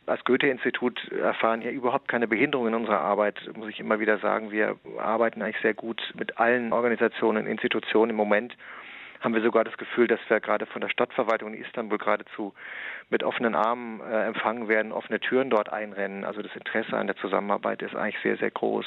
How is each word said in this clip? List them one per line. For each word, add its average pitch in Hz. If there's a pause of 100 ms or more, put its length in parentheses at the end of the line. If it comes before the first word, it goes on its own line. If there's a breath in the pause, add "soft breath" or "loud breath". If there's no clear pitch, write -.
als 107
Goethe-Institut 127 (120)
erfahren 113
hier 117
überhaupt 127
keine 117
Behinderung 120
in 110
unserer 107
Arbeit, 101 (160)
muss 110
ich 104
immer 113
wieder 107
sagen. 104
Wir 104 (200)
arbeiten 113
eigentlich 107
sehr 110
gut 113 (160)
mit -
allen 117
Organisationen, 113
Institutionen 110
im 113
Moment, 107 (600 loud breath)
haben 117
wir 113
sogar 113
das 113
Gefühl, 120
dass 113
wir 110
gerade 107
von -
der 101
Stadtverwaltung 110
in -
Istanbul 107
geradezu 104 (560 loud breath)
mit 110
offenen 117
Armen, 113
äh, 107
empfangen 110
werden, 110
offene 107
Türen 127
dort 107
einrennen. 98
Also 101
das 98
Interesse -
an 104
der 98
Zusammenarbeit 101
ist 101
eigentlich -
sehr, 107
sehr 110
groß. 107